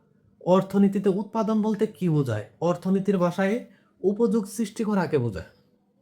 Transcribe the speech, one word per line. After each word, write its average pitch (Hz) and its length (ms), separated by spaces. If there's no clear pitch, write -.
অর্থনীতিতে 196 640
উৎপাদন 214 540
বলতে 214 240
কি 185 220
বোঝায়? 123 360
অর্থনীতির 185 580
ভাষায় 190 460
উপযোগ 208 460
সৃষ্টি - 380
করাকে 185 340
বোঝায়। 104 260